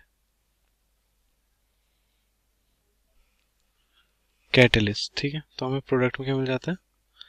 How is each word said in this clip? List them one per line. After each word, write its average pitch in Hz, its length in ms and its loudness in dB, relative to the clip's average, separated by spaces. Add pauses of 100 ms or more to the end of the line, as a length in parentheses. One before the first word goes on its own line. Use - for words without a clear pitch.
(4000)
कैटलिस्ट, 113 600 4
ठीक 143 180 -4
है। 151 80 -10 (160)
तो 131 80 -6
हमें 135 140 -4
प्रोडक्ट 127 400 -2
में 131 60 -10
क्या 135 100 -2
मिल 131 100 -2
जाता 131 240 -4
है, 185 60 -4 (520)